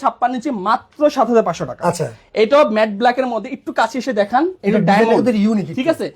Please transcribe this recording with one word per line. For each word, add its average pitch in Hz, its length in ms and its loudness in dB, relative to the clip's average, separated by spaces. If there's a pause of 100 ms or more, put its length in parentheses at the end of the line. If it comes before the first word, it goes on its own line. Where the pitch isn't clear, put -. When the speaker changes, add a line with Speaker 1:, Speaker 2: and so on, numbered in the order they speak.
Speaker 1:
ছাপ্পান্ন 247 340 -2
ইঞ্চি, 294 140 -6 (180)
মাত্র 254 420 0
সাত 262 220 0
হাজার 220 120 4
পাঁচশো 170 220 -6
টাকা। 123 240 -10
Speaker 2:
আচ্ছা। 147 180 -2 (260)
Speaker 1:
এটাও 247 360 4
ম্যাট 214 200 0
ব্ল্যাক 240 300 0
এর 262 140 -2
মধ্যে, 220 160 -8
একটু 277 300 -12
কাছে 233 180 -2
এসে 254 160 -4
দেখান, 214 300 0
এটা 370 120 -4 (120)
Speaker 2:
এটা 214 120 2
ডিজাইনটা 196 260 4
Speaker 1:
ডায়মন্ড। 220 200 2
Speaker 2:
কিন্তু 214 200 2
ইউনিক 214 200 0
Speaker 1:
ঠিক 160 120 -12
Speaker 2:
একটু। 269 140 0
Speaker 1:
আছে? 254 140 -4 (100)